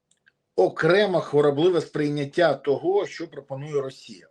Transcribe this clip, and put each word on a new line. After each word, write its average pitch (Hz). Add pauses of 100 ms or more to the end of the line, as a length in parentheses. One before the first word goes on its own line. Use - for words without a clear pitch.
(560)
окреме 180
хворобливе 147
сприйняття 147
того, 160
що 165
пропонує 143
Росія. 117